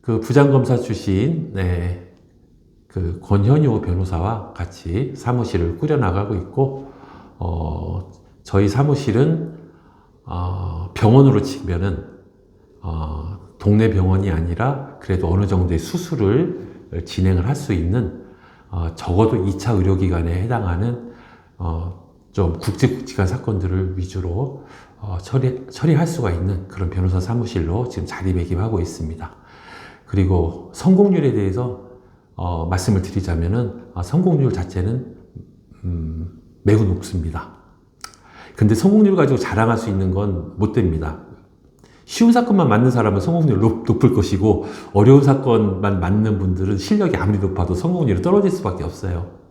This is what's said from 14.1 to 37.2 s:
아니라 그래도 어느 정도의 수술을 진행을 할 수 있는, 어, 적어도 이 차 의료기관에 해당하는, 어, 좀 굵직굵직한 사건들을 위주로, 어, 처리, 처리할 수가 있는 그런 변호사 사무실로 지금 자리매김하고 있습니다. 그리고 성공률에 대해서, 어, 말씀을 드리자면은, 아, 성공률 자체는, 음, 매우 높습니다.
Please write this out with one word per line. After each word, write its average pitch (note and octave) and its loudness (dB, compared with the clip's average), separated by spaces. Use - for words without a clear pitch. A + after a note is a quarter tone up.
아니라 E2+ -2
그래도 F2 -2
어느 F#2+ 2
정도의 F2+ 2
수술을 A#2 -2
진행을 F#2 0
할 C#3+ 0
수 - -4
있는, F2+ -2
어, E2+ -6
적어도 G2 2
이 G2 -2
차 A#2+ -2
의료기관에 F2+ 0
해당하는, A2+ -4
어, F2 -8
좀 F2 0
굵직굵직한 - -2
사건들을 F#2 -4
위주로, F#2 -8
어, G2 -8
처리, B2+ -2
처리할 D#3+ 0
수가 B2 -2
있는 F2+ -4
그런 F#2 -6
변호사 F2+ 0
사무실로 A2 -2
지금 D2+ -8
자리매김하고 F#2 -2
있습니다. E2 -8
그리고 F2+ 0
성공률에 F#3 4
대해서, G#2+ -4
어, F2 -4
말씀을 F2+ 0
드리자면은, F#2 -4
아, F2+ -6
성공률 C#3+ 2
자체는, F#2+ -4
음, E2 -6
매우 G#2+ 4
높습니다. E2+ -4